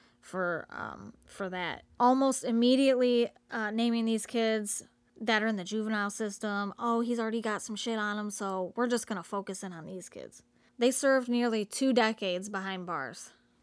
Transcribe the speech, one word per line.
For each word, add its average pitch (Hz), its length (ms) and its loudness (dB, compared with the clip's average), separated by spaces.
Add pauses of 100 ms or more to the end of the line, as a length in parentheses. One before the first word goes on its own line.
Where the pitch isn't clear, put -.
(220)
for, 175 480 -4
um, - 440 -10 (120)
for 196 240 -8
that. 180 340 -6 (160)
Almost 262 440 6
immediately, 247 840 4 (220)
uh, 214 200 -4
naming 233 340 2
these 226 200 0
kids 220 580 -2 (360)
that 214 240 2
are 220 40 0
in 220 100 0
the 185 80 -6
juvenile 214 440 -2
system, 202 680 -4
"Oh, 233 220 0
he's 233 180 -2
already 220 220 -2
got 214 200 -4
some 214 140 -8
shit 226 220 -4
on 208 200 -2
him, 208 120 -4
so 190 460 -4
we're 240 120 0
just 233 200 -2
gonna 185 160 -6
focus 196 400 -8
in 185 100 -10
on 160 120 -12
these 180 240 -12
kids." - 340 -16 (340)
They 240 140 6
served 262 380 2
nearly 240 360 2
two 269 280 2
decades 214 560 2
behind 190 360 -6
bars 143 460 -8 (320)